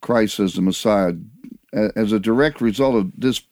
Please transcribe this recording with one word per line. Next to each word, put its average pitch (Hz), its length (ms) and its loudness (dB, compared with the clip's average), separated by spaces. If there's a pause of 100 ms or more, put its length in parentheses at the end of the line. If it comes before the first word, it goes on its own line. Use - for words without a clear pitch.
Christ 113 380 0
as 95 160 0
the 95 80 -2
Messiah 95 500 0 (600)
a-, 107 220 0
as 107 160 0
a 107 80 2
direct 120 400 0
result 120 360 0
of 98 200 0
this 127 360 -2